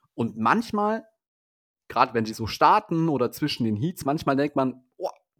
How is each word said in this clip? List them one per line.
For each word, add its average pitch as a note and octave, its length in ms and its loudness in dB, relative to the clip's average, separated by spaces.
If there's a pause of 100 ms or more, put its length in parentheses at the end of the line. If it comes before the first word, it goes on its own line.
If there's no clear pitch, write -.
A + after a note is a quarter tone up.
(140)
Und A2+ 240 -4
manchmal, G#3 720 0 (800)
grad A#2+ 240 2
wenn A#2 100 0
die G#2+ 120 -6
so A2+ 100 -6
starten E3 640 2
oder A#2+ 220 0
zwischen - 320 -4
den A2 120 0
Heats, D3 300 -4
manchmal C#3+ 300 0
denkt D3 200 0
man, C3 280 -2 (140)
„Oh, F3+ 120 -6 (300)